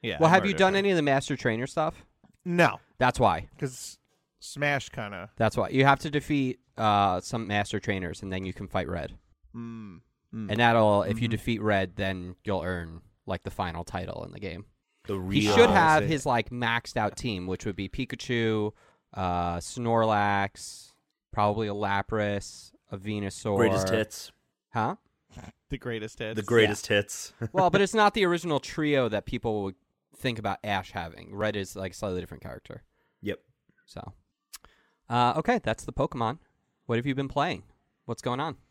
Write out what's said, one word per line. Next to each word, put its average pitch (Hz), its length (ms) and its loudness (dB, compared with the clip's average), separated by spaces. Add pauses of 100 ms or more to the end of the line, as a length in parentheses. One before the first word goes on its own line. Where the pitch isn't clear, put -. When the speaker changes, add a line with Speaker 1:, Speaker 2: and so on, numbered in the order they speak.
Speaker 1:
Yeah, 113 180 -4
Speaker 2:
Well, 160 80 6
Speaker 1:
I 170 60 6
Speaker 2:
have 190 100 6
you 202 60 0
Speaker 1:
murdered 180 80 -2
Speaker 2:
done 190 160 6
Speaker 1:
her. 196 40 4
Speaker 2:
any 202 120 2
of 185 60 4
the 156 60 2
Master 139 340 2
Trainer 117 300 -2
stuff? - 380 -4 (400)
Speaker 1:
No. 175 340 4 (200)
Speaker 2:
That's 127 200 2
why. 92 300 2 (100)
Speaker 1:
'Cause - 400 -10 (400)
Smash 143 520 -4
kinda 101 460 -10
Speaker 2:
That's 107 200 2
why. 117 140 0
You 131 160 4
have 139 140 6
to 160 100 -6
defeat, 143 500 -2 (160)
uh, 101 440 4
some 113 280 -6
Master 104 320 -2
Trainers, 92 420 -6
and 95 100 -8
then 92 120 -4
you 92 80 -6
can 98 160 -10
fight 92 200 -4
Red. 87 300 -8 (380)
Speaker 1:
Mm, 113 440 -14 (320)
mm. 110 180 -8
Speaker 2:
And 107 100 0
that'll, 110 440 6
if 113 160 -2
you 113 60 0
Speaker 1:
Mm-hmm. 104 60 0
Speaker 2:
defeat 110 300 -2
Red, 95 340 0
then 92 480 -6
you'll 95 180 -4
earn, 85 380 -6 (260)
like, 92 160 -6
the - 80 -10
final 85 320 -6
title - 420 -8
in 85 60 -14
the 87 80 -18
game. 98 280 -10 (420)
Speaker 3:
The 104 60 -2
Speaker 2:
He 98 40 -4 (300)
Speaker 3:
real - 80 4
Speaker 2:
should 233 140 8
Speaker 1:
Oh, - 20 4
I - 40 6
Speaker 2:
have 156 280 6
Speaker 1:
see. - 60 -2
Speaker 2:
his, 147 140 -2
like, 120 260 0
maxed 117 460 -4
out 107 200 0
team, 92 320 -6
which 92 180 -6
would 101 80 -6
be 95 140 -6
Pikachu, 113 840 -2 (420)
uh, 87 420 -2
Snorlax, 104 1400 0 (400)
probably 104 340 0
a 101 80 -4
Lapras, 101 960 -2 (220)
a 104 40 -10
Venusaur. 101 600 -4
Speaker 3:
Greatest 95 320 4
hits. - 440 -2 (400)
Speaker 2:
Huh? 120 220 -2 (760)
Speaker 1:
The 139 80 -8
greatest 113 420 -8
hits. 110 160 -6
Speaker 3:
The 104 100 -6
greatest 107 420 4
Speaker 2:
Yeah. 104 100 6
Speaker 3:
hits. - 340 -4 (100)
<laughs> 113 100 -6
Speaker 2:
Well, 180 180 6
but 196 100 6
it's 196 140 2
not 208 200 6
the 208 100 4
original 170 360 2
trio 143 480 2
that 104 180 0
people 110 380 -2
would 95 100 -6 (420)
think 120 220 -4
about 104 260 -4
Ash 98 280 -2
having. 82 420 -12
Red 107 220 -2
is, 98 200 -6
like, 95 160 -8
a - 20 -20
slightly 92 260 -4
different - 220 -12
character. - 400 -14 (400)
Speaker 3:
Yep. 98 180 -6 (460)
Speaker 2:
So, - 260 -16 (960)
uh, 120 280 2
okay, 226 260 2
that's - 220 -4
the - 80 -10
Pokemon. 131 460 -2 (480)
What 117 100 0
have 117 100 0
you 135 80 0
been 135 140 -4
playing? 143 360 -2 (420)
What's 117 160 -8
going 127 180 -2
on? 151 160 -4 (140)